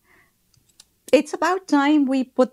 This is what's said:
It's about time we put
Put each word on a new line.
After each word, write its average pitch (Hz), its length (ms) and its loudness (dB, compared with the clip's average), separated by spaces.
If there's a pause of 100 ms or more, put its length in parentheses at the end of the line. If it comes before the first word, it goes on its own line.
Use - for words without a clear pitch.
(1120)
It's 302 220 2
about 359 340 -4
time 285 380 2
we 262 180 -2
put 254 280 -4